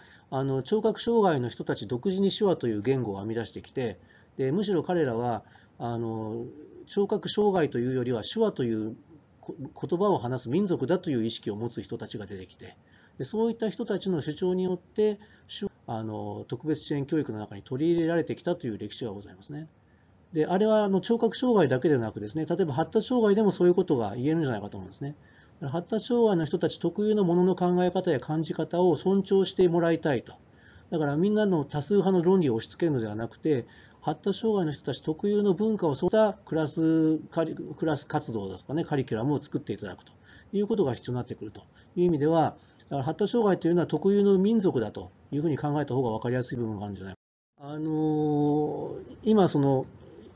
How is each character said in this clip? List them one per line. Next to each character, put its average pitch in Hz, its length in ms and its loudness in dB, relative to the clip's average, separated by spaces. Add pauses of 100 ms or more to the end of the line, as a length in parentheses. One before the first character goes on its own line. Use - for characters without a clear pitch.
(440)
の、 135 180 0
聴 208 200 0
覚 220 180 0
障 233 220 2
害 165 180 4
の 123 80 -2
人 156 160 -10
た 147 120 -4
ち 110 120 -10
独 123 180 -4
自 190 140 0
に 196 100 4
手 - 140 0
話 175 120 4
と 131 120 -2
い 113 60 0
う 104 80 -4
言 131 200 0
語 104 100 -4
を 95 60 -8
編 101 100 -6
み 113 60 -4
出 113 120 -2
し - 60 -12
て 98 100 -12
き - 100 -20
て、 117 260 -6 (380)
で、 135 160 0
む 202 120 0
し 208 80 -2
ろ 160 100 2
彼 175 220 0
ら 123 100 0
は、 117 300 -2 (340)
あ 120 180 -4
の、 113 480 -6 (420)
聴 202 200 0
覚 202 220 -2
障 208 240 2
害 170 180 2
と 127 80 -4
い 120 100 0
う 131 60 -2
よ 127 100 -2
り 127 80 -2
は 110 100 -2
手 - 180 -4
話 214 120 2
と 135 120 -2
い 117 100 0
う 110 220 -4 (480)
こ-、 - 140 -12
言 147 400 -6
葉 202 120 2
を 165 80 2
話 123 240 -6
す 117 60 -10
民 170 160 0
族 156 220 -2
だ 123 120 0
と - 120 -6
い 135 60 -2
う 113 80 0
意 113 60 -2
識 - 200 -6
を 101 60 -6
持 113 120 -6
つ 117 140 -8
人 110 160 -10
た 107 100 -12
ち - 100 -12
が 104 80 -10
出 95 120 -14
て 92 80 -14
き - 100 -20
て、 - 200 -20 (420)
で、 139 60 -8
そ 220 220 -2
う 233 40 0
い 226 40 -4
っ - 20 -8
た 226 120 -4
人 226 160 -6
た 202 140 -2
ち 190 120 -4
の 170 100 0
主 151 140 -6
張 185 200 -2
に 185 100 0
よ 185 100 -2
っ 180 40 -4
て、 214 400 -2 (280)
手-、 - 200 -8 (200)
あ 113 160 -6
の、 107 460 -8
特 127 180 -8
別 151 180 -2
支 - 100 -4
援 139 120 -2
教 160 120 0
育 131 140 -2
の 110 60 -6
中 104 160 -8
に 98 80 -12
取 135 240 -4
り 170 60 4
入 170 100 2
れ 160 60 0
ら 170 80 0
れ 165 80 0
て 123 100 -6
き - 80 -12
た 175 140 -2
と 151 100 -10
い 120 40 -2
う 101 80 -6
歴 107 180 -10
史 - 80 -8
が 110 80 -6
ご 101 80 -12
ざ 98 100 -18
い 95 40 -20
ま 95 80 -20
す 147 100 -16
ね。 156 160 -12 (640)
で、 156 140 2
あ 175 100 2
れ 208 100 4
は 214 180 4
あ 202 40 2
の、 190 120 2
聴 233 180 0
覚 233 180 0
障 254 200 2
害 165 120 6
だ 127 100 2
け 120 100 2
で 147 100 4
な 110 120 -2
く 107 100 -8
で 104 80 -8
す 104 80 -12
ね、 156 100 -2
例 170 140 0
え 165 40 2
ば 156 80 -2
発 160 200 -2
達 220 160 0
障 247 160 2
害 202 100 4
で 220 80 4
も 202 80 4
そ 180 160 2
う - 20 8
い - 20 8
う 180 40 4
こ 185 100 2
と 156 120 2
が 110 200 -2
言 123 100 -2
え 151 60 2
る 160 60 2
ん 170 40 0
じ 143 60 0
ゃ - 20 0
な 110 80 -2
い - 20 -6
か 101 100 -10
と 107 80 -12
思 92 80 -12
う - 20 -18
ん - 20 -18
で - 60 -20
す - 60 -12
ね。 143 120 -6 (460)
発 165 280 -6
達 220 200 -4
障 240 180 4
害 202 100 4
の 165 80 2
人 170 140 -2
た 165 100 0
ち - 100 -4
特 170 280 -2
有 214 80 2
の 208 100 2
も 170 120 4
の 180 80 6
の 185 100 4
考 180 300 2
え 180 80 2
方 185 180 0
や 139 80 2
感 156 240 -2
じ 160 120 -4
方 170 280 0
を 175 140 6
尊 196 260 2
重 190 220 4
し 180 100 -2
て 185 140 6
も 170 120 4
ら 170 120 4
い 160 80 0
た 160 140 2
い 117 80 0
と。 - 120 -20 (560)
だ 170 80 -2
か 151 80 0
ら 143 100 0
み 190 140 4
ん 214 40 2
な 214 120 4
の 170 180 2
多 147 160 -4
数 170 140 0
派 190 220 4
の 170 80 4
論 190 160 6
理 147 100 4
を 110 60 2
押 110 100 -4
し - 40 -16
付 - 100 -14
け 175 60 2
る 156 60 0
の 131 80 0
で 110 60 -2
は 104 80 -6
な 113 140 -6
く - 100 -20
て、 139 280 0 (380)
発 156 160 -4
達 196 200 -2
障 220 140 0
害 190 120 2
の 151 60 -2
人 - 120 -12
た 143 80 -4
ち - 80 -8
特 160 300 -4
有 208 120 2
の 202 120 4
文 214 240 0
化 175 100 0
を 139 60 0
そ 175 140 0
う - 20 2
し - 20 2
た 220 220 4
ク - 200 -8
ラ 156 120 2
ス、 160 540 2 (100)
カ 165 120 -2
リ-、 160 120 -4 (200)
ク 160 120 -4
ラ 151 100 2
ス - 100 -8
活 143 280 -4
動 98 160 -6
だ 92 80 -10
と - 80 -20
か 127 80 -6
ね、 165 100 -2
カ 151 120 -2
リ 131 100 0
キ - 80 -4
ュ - 20 0
ラ 110 80 -2
ム 147 80 0
を 135 80 0
作 - 160 -6
っ 101 60 -6
て - 100 -8
い 98 60 -8
た 104 80 -12
だ 90 100 -12
く - 80 -20
と - 80 -20 (400)
い 202 80 0
う 208 60 0
こ 220 100 0
と 185 80 2
が 131 80 2
必 - 160 -8
要 123 40 -4
に 123 40 -4
な 123 60 -4
っ - 40 -10
て 117 80 -12
く - 120 -12
る 107 60 -14
と - 100 -18 (340)
い 175 60 0
う - 20 4
意 180 60 4
味 156 80 2
で 139 80 2
は、 160 280 4 (360)
だ - 0 -
か 143 80 -4
ら 135 40 -4
発 156 180 -6
達 208 120 0
障 240 140 2
害 180 120 4
と - 80 -4
い 165 40 4
う 170 40 4
の 175 60 4
は 151 60 0
特 - 260 2
有 202 100 4
の 196 160 6
民 214 200 4
族 175 200 2
だ 107 120 -2
と 92 200 -14 (200)
い 143 80 -4
う 147 40 0
ふ 165 40 0
う - 20 2
に 139 80 2
考 147 240 -2
え 143 60 -2
た 123 80 -4
方 131 80 2
が 120 80 0
分 110 100 -4
か - 80 -4
り 123 60 0
や 127 80 0
す 120 120 -8
い 123 40 -6
部 117 80 -2
分 107 120 -6
が 98 60 -6
あ 104 40 -6
る 101 40 -8
ん - 40 -8
じ 92 40 -14
ゃ 95 60 -12
な 95 60 -12
い - 20 -16
か。 - 40 -18 (480)
あ 147 120 -10
の 156 100 -4
ー、 151 1300 0
今 214 260 6
そ 151 100 2
の、 135 280 2 (500)